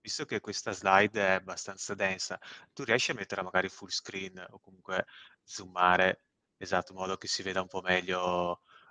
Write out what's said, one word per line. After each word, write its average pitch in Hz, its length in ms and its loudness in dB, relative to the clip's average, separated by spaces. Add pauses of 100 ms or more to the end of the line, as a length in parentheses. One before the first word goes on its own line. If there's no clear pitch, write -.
Visto 123 240 -8
che 117 140 -4
questa 104 340 -6
slide 101 480 4
è 95 120 4
abbastanza 95 600 -6
densa, 95 460 -4 (340)
tu 143 100 -10
riesci 123 280 2
a - 20 -6
metterla 98 300 -6
magari 92 260 0
full 95 200 -16
screen 92 600 -8
o 98 100 -20
comunque - 460 -6 (380)
zoomare, 90 800 4 (360)
esatto, 95 360 -4
in 95 40 -16
modo 95 200 -4
che - 100 -12
si - 160 -4
veda 92 180 -2
un 92 60 -8
po' 92 160 -6
meglio, 90 800 0 (300)